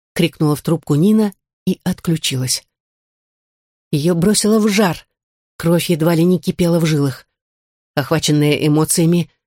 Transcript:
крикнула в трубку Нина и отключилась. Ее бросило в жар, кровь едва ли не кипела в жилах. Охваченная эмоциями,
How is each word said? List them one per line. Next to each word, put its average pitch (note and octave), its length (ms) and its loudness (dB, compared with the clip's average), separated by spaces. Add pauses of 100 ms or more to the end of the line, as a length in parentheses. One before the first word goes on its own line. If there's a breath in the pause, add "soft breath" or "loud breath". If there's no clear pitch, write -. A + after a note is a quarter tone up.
(140)
крикнула D#3 420 0
в - 60 -14
трубку D#3 340 -2
Нина G#3 380 2 (320)
и F#3 180 -4
отключилась. D3 840 -4 (1300)
Ее D#3+ 240 0
бросило G#3 440 0
в G#3+ 100 2
жар, F#3+ 360 -2 (520)
кровь E3 320 0
едва E3 260 2
ли D#3+ 80 2
не F3+ 160 2
кипела E3+ 400 -2
в E3+ 60 0
жилах. C#3+ 420 -2 (680)
Охваченная D3+ 580 0 (120)
эмоциями, D#3+ 640 0 (180)